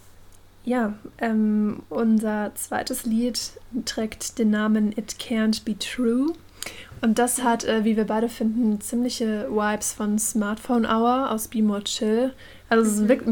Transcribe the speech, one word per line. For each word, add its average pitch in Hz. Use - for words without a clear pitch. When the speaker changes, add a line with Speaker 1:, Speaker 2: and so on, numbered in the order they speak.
Speaker 1:
Ja, 233
ähm, 214
unser 214
zweites -
Lied 233
trägt -
den 220
Namen 214
It -
Can't 220
Be 214
True. 254
Und 226
das 247
hat, 233
äh, 220
wie 220
wir 220
beide 220
finden, 220
ziemliche 240
Vibes 208
von 208
Smartphone 220
Hour 240
aus 220
Be 220
More 202
Chill. 226
Also 226
es 208
ist 208
Speaker 2:
Mhm. 208
Speaker 1:
wirk-, -